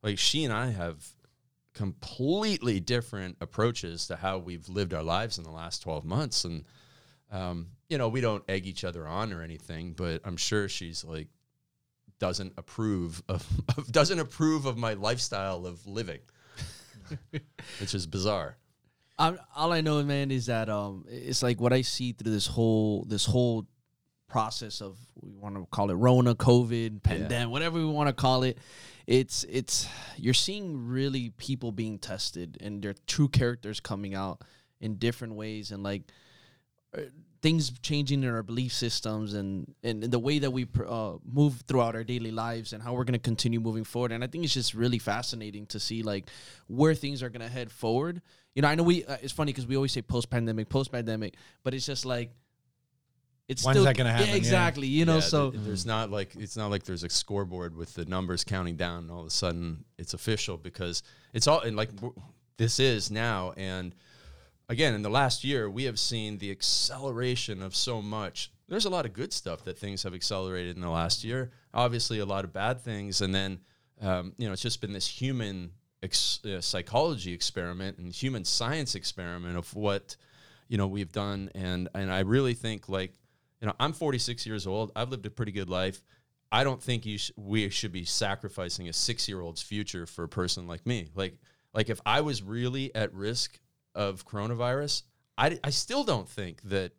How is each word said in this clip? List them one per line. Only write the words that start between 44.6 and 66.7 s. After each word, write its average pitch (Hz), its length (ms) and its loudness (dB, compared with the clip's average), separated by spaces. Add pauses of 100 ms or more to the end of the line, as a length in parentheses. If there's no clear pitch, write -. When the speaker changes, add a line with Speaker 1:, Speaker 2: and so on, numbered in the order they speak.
Speaker 2:
really 120 260 4
fascinating 104 680 -4
to 107 120 -8
see, 113 240 -2
like, 101 260 -2 (380)
where 151 260 6
things 139 300 -4
are 127 60 -6
gonna 113 200 -10
head 120 220 -6
forward. 143 500 0 (340)
You 139 80 2
know, 147 40 8
I 151 80 6
know 170 80 6
we, 175 220 6
uh, 135 160 -6
it's 131 100 -8
funny 147 220 0
'cause 123 140 -4
we 131 100 0
always 135 160 2
say 127 80 -2
post-pandemic, 113 640 0
post-pandemic, 113 680 -2 (280)
but 127 100 -2
it's 131 120 -4
just 131 200 -4
like, 120 280 -4 (1120)
it's 131 160 -2
Speaker 3:
When's 131 140 8
Speaker 2:
still - 80 12
Speaker 3:
that 135 100 8
gonna 127 140 4
Speaker 2:
yeah, 113 80 4
Speaker 3:
happen? 208 140 6
Yeah. 208 40 4
Speaker 2:
exactly. 170 520 6
You 151 180 6
know, 165 100 8
Speaker 1:
Yeah, 160 60 8
Speaker 2:
so 143 300 4
Speaker 1:
th-, 107 120 -4
there's 98 220 -2
not 113 260 0
like, 101 240 -2
it's 101 220 -8
not 107 120 -2
like 101 140 0
there's 87 200 -6
a 85 60 -4
scoreboard 90 680 -2
with 82 160 -8
the 87 120 -6
numbers 90 380 0
counting 90 320 -2
down 85 280 -4
and 82 80 -12
all 87 100 -10
of 80 60 -12
a - 20 -12
sudden 85 560 -2 (120)
it's - 160 -8
official 104 440 -2
because 87 440 -6 (320)
it's 120 140 2
all, 151 140 6
and, 110 160 -4
like, 110 180 -2
w-, 98 180 -8 (440)
this 113 220 4
is 123 300 4
now. 104 460 0
And 92 400 -6 (720)
again, 120 280 4
in 104 60 -2
the 104 80 -2
last 127 360 2
year, 127 240 0
we 117 160 -4
have 117 120 -2
seen 107 420 -2
the 98 120 -6
acceleration 123 1080 0